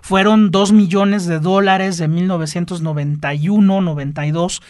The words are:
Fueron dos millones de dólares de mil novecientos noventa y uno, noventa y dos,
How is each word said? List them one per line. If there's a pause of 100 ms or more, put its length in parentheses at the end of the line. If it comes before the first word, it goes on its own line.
Fueron
dos
millones
de
dólares
de
mil
novecientos
noventa
y
uno,
noventa
y
dos,